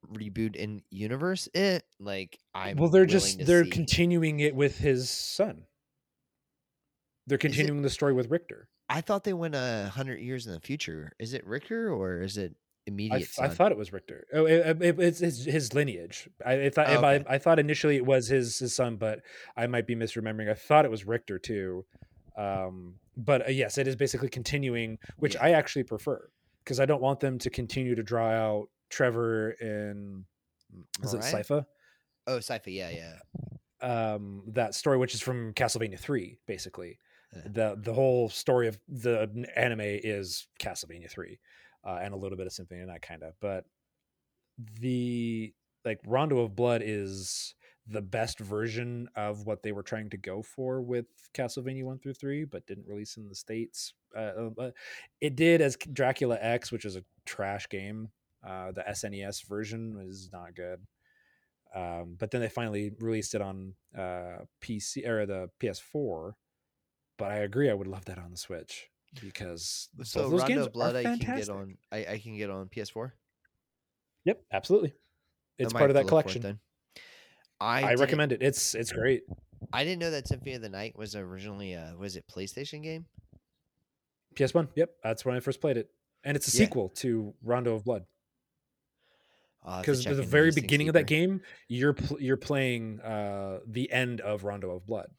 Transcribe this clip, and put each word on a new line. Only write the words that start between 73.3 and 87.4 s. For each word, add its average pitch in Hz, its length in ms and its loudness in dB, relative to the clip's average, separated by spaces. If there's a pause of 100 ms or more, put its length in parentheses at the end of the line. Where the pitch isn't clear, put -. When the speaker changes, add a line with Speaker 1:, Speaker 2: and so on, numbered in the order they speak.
Speaker 2:
Yep, 190 260 0
absolutely. 165 440 2 (720)
Speaker 1:
I 120 40 0
Speaker 2:
It's 113 40 -4
Speaker 1:
might 117 100 4
Speaker 2:
part 139 80 8
of 135 40 6
Speaker 1:
have - 0 -
Speaker 2:
that 143 40 10
Speaker 1:
to 135 80 4
look 160 120 6
for 104 140 2
it 117 80 -4
Speaker 2:
collection. - 20 -8
Speaker 1:
then. 104 180 -6 (1000)
I 117 220 2
Speaker 2:
I 120 120 6
Speaker 1:
didn't - 20 4
Speaker 2:
recommend 143 360 4
it. 117 100 0
It's, - 320 2
it's 117 180 -4
great. 120 320 2 (480)
Speaker 1:
I 127 120 0
didn't 175 160 -2
know 165 100 0
that 143 180 -4
Symphony 131 260 -4
of 120 80 -10
the 107 60 -8
Night 101 280 -8
was 104 180 -10
originally 98 580 -10
a, 82 260 -10
was 95 180 -8
it - 100 -14
PlayStation 135 560 -10
game? 160 240 -10 (1300)
Speaker 2:
P 139 100 2
S 131 100 0
one. 160 200 4
Yep, 165 280 0
that's 113 220 -4
when 127 120 0
I 123 40 -2
first 131 200 -4
played 139 160 0
it, 110 140 -4 (340)
and 143 120 -2
it's 139 100 -2
a 139 60 0
Speaker 1:
Yeah. 208 200 6
Speaker 2:
sequel 104 180 -2
to 110 520 -2